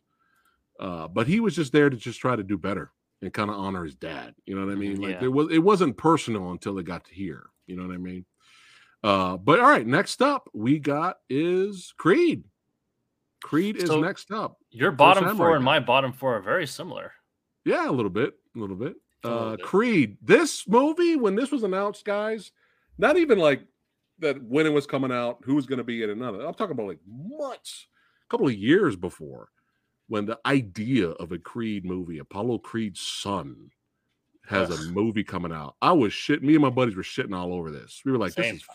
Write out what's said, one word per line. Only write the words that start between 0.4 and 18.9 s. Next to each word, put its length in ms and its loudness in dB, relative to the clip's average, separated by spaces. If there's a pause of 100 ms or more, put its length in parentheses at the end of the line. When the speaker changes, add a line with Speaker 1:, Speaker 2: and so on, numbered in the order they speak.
Speaker 1:
Uh, 280 -8
but 200 0
he 120 2
was 160 0
just 160 -4
there 180 6
to 80 -4
just 220 -10
try 160 0
to 80 -2
do 140 -4
better 340 -6 (300)
and 120 -10
kinda 200 -2
honor 300 -6
his 120 -12
dad. 380 -12 (120)
You 100 -8
know 100 -6
what 60 -6
I 40 -6
mean? 180 -6
Speaker 2:
Mm-hmm, 100 -6
Speaker 1:
Like, 100 -6
Speaker 2:
yeah. 60 -10
Speaker 1:
there 120 -2
was, 200 2
it 80 4
wasn't 380 4
personal 540 0
until 280 -6
it 60 -6
got 200 -10
to 80 -20
here. 360 -14 (180)
You 100 -12
know 100 -10
what 60 -10
I 40 -12
mean? 280 -12 (800)
Uh, 340 2
but 220 4
all 100 8
right, 160 6
next 360 0
up 320 0
we 260 0
got 380 -2 (120)
is 680 -2
Creed. 460 2 (1000)
Creed 340 0
is 120 -2
Speaker 2:
So 100 2
Speaker 1:
next 320 -4
up 260 -8 (120)
Speaker 2:
your 220 0
Speaker 1:
for 60 -2
Speaker 2:
bottom 260 10
Speaker 1:
Samurai 140 0
Speaker 2:
four 180 6
and 100 2
Speaker 1:
Guy. 80 4
Speaker 2:
my 60 4
bottom 340 2
four 240 -2
are 40 -6
very 260 -2
similar. 460 -12 (520)
Speaker 1:
Yeah, 240 0
a 20 -2
little 200 0
bit, 240 -2 (200)
a 40 -12
little 160 -8
bit. 200 -8 (280)